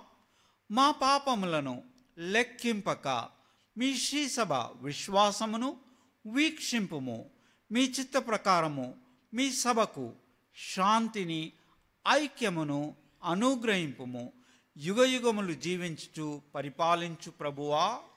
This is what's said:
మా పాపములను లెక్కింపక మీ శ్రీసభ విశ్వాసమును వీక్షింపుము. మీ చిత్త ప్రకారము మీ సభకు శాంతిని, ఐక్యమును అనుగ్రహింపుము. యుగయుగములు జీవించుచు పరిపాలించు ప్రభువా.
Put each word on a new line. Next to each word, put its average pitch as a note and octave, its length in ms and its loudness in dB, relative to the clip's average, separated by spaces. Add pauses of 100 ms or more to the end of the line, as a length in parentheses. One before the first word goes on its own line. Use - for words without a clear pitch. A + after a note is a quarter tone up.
(720)
మా C4+ 200 6
పాపములను A#3+ 840 0 (420)
లెక్కింపక G3 880 -2 (720)
మీ C4 200 0
శ్రీసభ B3+ 560 -2 (320)
విశ్వాసమును G#3 840 0 (560)
వీక్షింపుము. G#3+ 920 -2 (540)
మీ A#3 100 2
చిత్త C4 360 -2
ప్రకారము F3 680 2 (460)
మీ C4 180 0
సభకు G#3+ 600 0 (640)
శాంతిని, G3 760 2 (560)
ఐక్యమును F#3+ 760 2 (420)
అనుగ్రహింపుము. F3 1000 0 (540)
యుగయుగములు G#3+ 760 2
జీవించుచు D#3 880 -6 (140)
పరిపాలించు E3 760 -2
ప్రభువా. D3+ 680 0 (180)